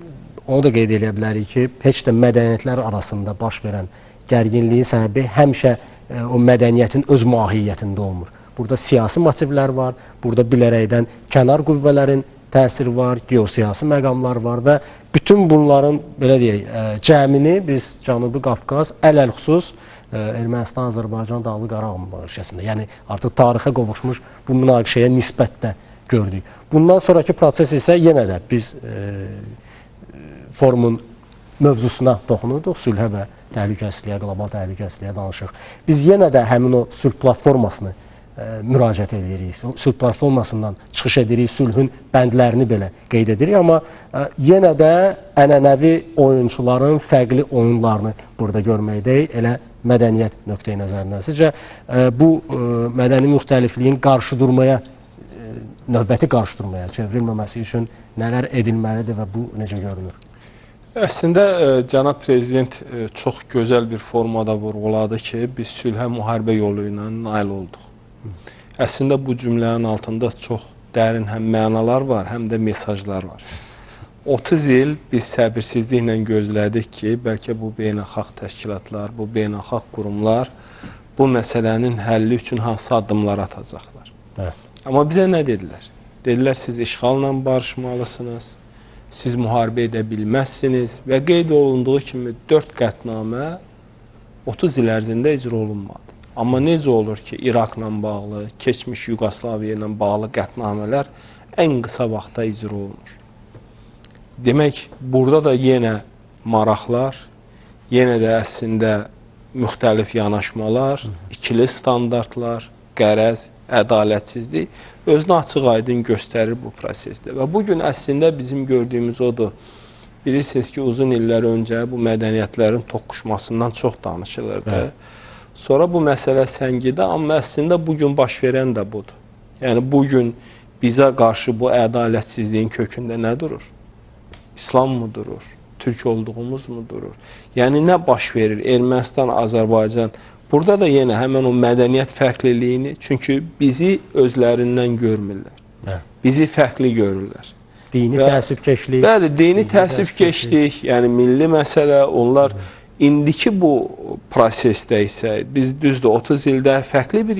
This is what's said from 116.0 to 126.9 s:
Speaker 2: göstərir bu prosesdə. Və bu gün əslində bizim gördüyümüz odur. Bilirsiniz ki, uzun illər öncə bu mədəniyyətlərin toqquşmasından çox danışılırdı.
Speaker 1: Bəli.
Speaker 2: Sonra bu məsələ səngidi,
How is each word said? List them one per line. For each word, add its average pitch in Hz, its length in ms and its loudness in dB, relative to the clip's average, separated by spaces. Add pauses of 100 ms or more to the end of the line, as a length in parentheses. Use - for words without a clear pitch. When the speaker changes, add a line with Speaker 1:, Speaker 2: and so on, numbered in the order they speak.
Speaker 2:
göstərir 113 540 -2
bu 117 160 -14
prosesdə. - 600 -14
Və 135 120 -4
bu 190 180 -2
gün 180 200 0
əslində 147 480 0
bizim 135 340 -8
gördüyümüz 120 540 -2
odur. 117 320 -2 (720)
Bilirsiniz 135 440 -2
ki, 139 100 -10
uzun 127 360 0
illər 117 320 0
öncə 113 400 -2
bu 127 100 -8
mədəniyyətlərin 110 920 0
toqquşmasından 113 840 -6
çox 110 240 -4 (100)
danışılırdı. 101 680 -8
Speaker 1:
Bəli. 117 200 -2 (640)
Speaker 2:
Sonra 147 340 2
bu 175 160 0
məsələ 135 440 2
səngidi, 131 540 -4